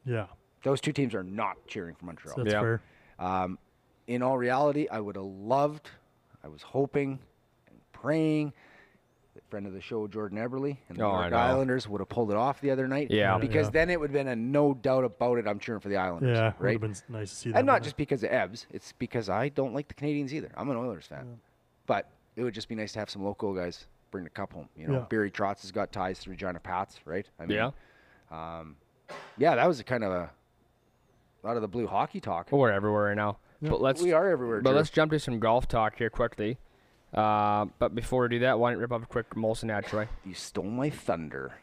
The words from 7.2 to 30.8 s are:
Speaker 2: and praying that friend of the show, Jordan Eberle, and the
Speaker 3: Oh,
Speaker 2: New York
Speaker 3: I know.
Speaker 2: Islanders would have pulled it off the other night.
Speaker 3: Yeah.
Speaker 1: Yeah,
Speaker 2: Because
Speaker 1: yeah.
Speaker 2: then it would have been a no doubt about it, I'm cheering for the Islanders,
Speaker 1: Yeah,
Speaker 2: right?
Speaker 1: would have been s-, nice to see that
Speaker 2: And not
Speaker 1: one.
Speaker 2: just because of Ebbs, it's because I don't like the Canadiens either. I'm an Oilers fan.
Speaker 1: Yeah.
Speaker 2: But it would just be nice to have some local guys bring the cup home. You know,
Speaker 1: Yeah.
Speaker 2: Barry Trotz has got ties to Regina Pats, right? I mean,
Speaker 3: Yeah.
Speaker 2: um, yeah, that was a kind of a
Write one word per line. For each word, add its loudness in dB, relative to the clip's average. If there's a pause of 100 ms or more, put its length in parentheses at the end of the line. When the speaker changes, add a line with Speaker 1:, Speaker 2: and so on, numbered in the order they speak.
Speaker 2:
and -20 (140)
praying 0 (840)
that -20
friend -10
of -10
the -12
show, -6
Jordan -6
Eberle, -4 (120)
and -10
the 0
Speaker 3:
Oh, 4
Speaker 2:
New -
York 2
Speaker 3:
I -2
know. 2
Speaker 2:
Islanders 2
would -4
have -6
pulled 0
it 2
off 0
the 0
other 0
night. -2
Speaker 3:
Yeah. 6
Speaker 1:
Yeah, 4
Speaker 2:
Because 2
Speaker 1:
yeah. 0
Speaker 2:
then 4
it 0
would -2
have -6
been 2
a -2
no 4
doubt 2
about 2
it, -2
I'm -2
cheering -6
for -8
the 2
Islanders, 2
Speaker 1:
Yeah, 6 (140)
Speaker 2:
right? -20
Speaker 1:
would 2
have 0
been -2
s-, -12
nice -8
to -16
see -6
that 4
Speaker 2:
And 4
not 8
Speaker 1:
one. 4
Speaker 2:
just -8
because 0
of -2
Ebbs, -2
it's -14
because -4
I 0
don't -2
like -6
the -16
Canadiens -4
either. -8
I'm -6
an -2
Oilers -6
fan. -14
Speaker 1:
Yeah. -16 (520)
Speaker 2:
But 0 (260)
it -4
would -2
just -10
be -8
nice -6
to -6
have -6
some -8
local -4
guys -6 (240)
bring -8
the -14
cup -8
home. -16
You -10
know, 2
Speaker 1:
Yeah. -4
Speaker 2:
Barry 2
Trotz -2
has -14
got -4
ties -4
to -14
Regina -6
Pats, -6
right? -6 (100)
I -10
mean, 0
Speaker 3:
Yeah. 0 (640)
Speaker 2:
um, -12 (600)
yeah, 6
that 6
was 2
a -16
kind -2
of 0
a -4 (1120)